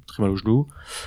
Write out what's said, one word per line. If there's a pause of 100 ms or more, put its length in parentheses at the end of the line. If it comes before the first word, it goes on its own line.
très
mal
au
genou. (380)